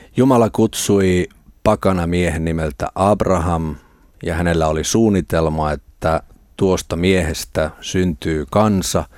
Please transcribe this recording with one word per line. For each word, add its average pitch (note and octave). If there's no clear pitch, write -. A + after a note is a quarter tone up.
Jumala A#2+
kutsui G2
pakana F#2+
miehen E2+
nimeltä D#2+
Abraham, E2+
ja E2+
hänellä E2
oli D#2
suunnitelma, D#2+
että -
tuosta F#2
miehestä E2+
syntyy E2
kansa, G2